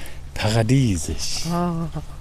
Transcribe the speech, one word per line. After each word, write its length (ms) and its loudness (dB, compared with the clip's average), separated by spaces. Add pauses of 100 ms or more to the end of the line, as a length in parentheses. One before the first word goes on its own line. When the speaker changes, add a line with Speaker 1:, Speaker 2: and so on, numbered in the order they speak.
(320)
Speaker 1:
paradiesisch. 1160 2
Speaker 2:
Oh. 400 0 (320)